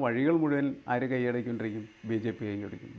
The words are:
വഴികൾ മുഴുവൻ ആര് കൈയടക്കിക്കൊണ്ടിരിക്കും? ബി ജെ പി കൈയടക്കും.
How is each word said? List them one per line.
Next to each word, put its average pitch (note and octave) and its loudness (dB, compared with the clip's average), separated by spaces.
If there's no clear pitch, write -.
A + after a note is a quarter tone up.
വഴികൾ C3+ 4
മുഴുവൻ C#3+ 2
ആര് B2 2
കൈയടക്കിക്കൊണ്ടിരിക്കും? A#2+ 0
ബി A2+ 2
ജെ A2+ 2
പി A2+ -6
കൈയടക്കും. G2+ -6